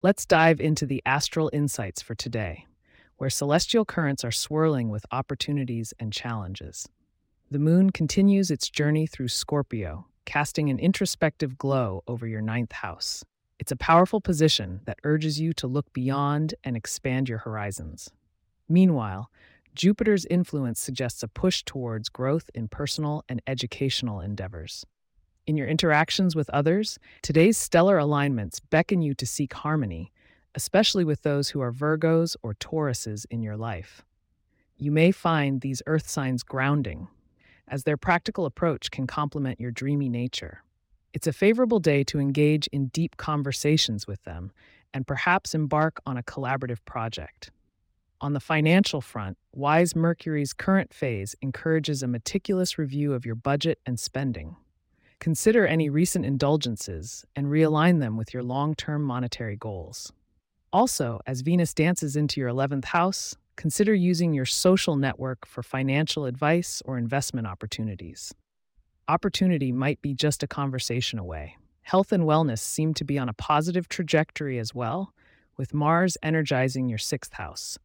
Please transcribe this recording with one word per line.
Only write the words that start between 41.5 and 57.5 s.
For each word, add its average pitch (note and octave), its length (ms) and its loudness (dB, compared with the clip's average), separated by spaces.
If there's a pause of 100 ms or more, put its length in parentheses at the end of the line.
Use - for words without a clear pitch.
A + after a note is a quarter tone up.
day D3 240 4
to D3 160 -2
engage D3 480 4
in C#3 220 -2
deep D#3+ 280 -2
conversations D3 880 0
with G2 180 -10
them F2+ 280 -12 (420)
and C3+ 140 -4
perhaps F3 480 0
embark D#3 500 2
on C3 120 -6
a B2 60 -8
collaborative B2+ 640 -6
project. - 640 -10 (720)
On C#3+ 120 -2
the C#3+ 60 -2
financial D#3 600 4
front, G2 380 -10 (120)
wise D#3 440 2
Mercury's D#3+ 580 0
current - 400 0
phase G#2+ 480 -4
encourages D3 640 -2
a B2+ 40 -2
meticulous F#3 720 -2
review C#3+ 360 -2
of B2+ 120 -4
your A#2 100 -4
budget C#3+ 520 0
and B2 120 -2
spending. G2 560 -6 (640)
Consider G#3 480 4
any D#3+ 200 2
recent E3 380 2
indulgences B2+ 1000 -2 (100)
and C#3 100 -2
realign D#3 540 4